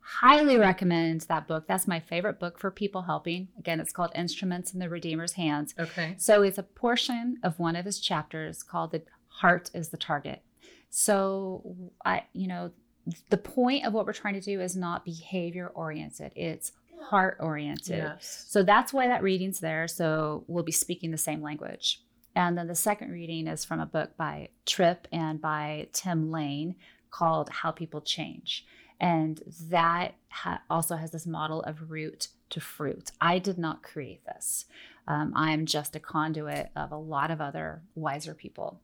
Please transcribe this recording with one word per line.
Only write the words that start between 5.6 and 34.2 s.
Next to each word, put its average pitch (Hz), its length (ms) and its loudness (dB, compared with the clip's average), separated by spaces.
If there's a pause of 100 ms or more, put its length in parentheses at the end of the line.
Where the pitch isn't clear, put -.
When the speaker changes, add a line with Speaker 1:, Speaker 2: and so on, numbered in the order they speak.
Speaker 2:
Okay. 165 380 -4
Speaker 1:
So 311 260 8
it's 294 140 4
a 196 60 -6
portion 240 800 0
of 175 160 0
one 165 200 0
of 180 80 -4
his 202 160 -4
chapters 160 600 -4
called 165 300 -4
The 160 120 -4 (260)
Heart 175 440 6
is 165 160 -6
the 160 80 -12
Target. - 440 -4 (480)
So 196 840 2 (300)
I, 185 180 2 (100)
you 185 140 -2
know, 175 240 -6 (580)
the 202 80 4
point 254 480 2
of 220 80 0
what 220 120 2
we're 208 80 -4
trying 202 220 -4
to 190 60 -6
do 196 200 -4
is 180 140 -2
not 180 300 -2
behavior 170 640 -6
oriented. 151 680 -8
It's - 380 -6 (280)
heart 190 380 2
oriented. 151 580 -4
Speaker 2:
Yes. - 500 -8
Speaker 1:
So 202 160 4
that's 220 300 6
why 262 140 4
that 247 160 2
reading's 190 360 0
there. 160 280 -2
So 156 600 0
we'll 170 160 -2
be 165 80 -2
speaking 170 400 -2
the 156 60 -4
same 156 240 -2
language. - 600 -4 (340)
And 175 220 4
then 170 100 -4
the 170 80 -4
second 208 360 0
reading 165 360 -4
is 156 180 -4
from 160 140 -2
a 160 60 -2
book - 320 -2
by 151 320 -6 (160)
Tripp 175 460 4
and 156 300 -2
by 151 520 -4
Tim 160 380 0
Lane 156 440 -2 (360)
called 160 380 2
How - 220 -2
People 156 300 -8
Change. - 640 -6 (340)
And 156 420 2 (280)
that 170 440 4 (160)
ha-, - 400 -6
also 165 260 0
has 160 160 -6
this 165 160 -8
model 160 360 -4
of 156 280 -8
root 156 380 -6 (220)
to 156 100 -8
fruit. - 580 -6
I 175 200 6
did 185 180 -2
not 165 260 -4
create - 420 -12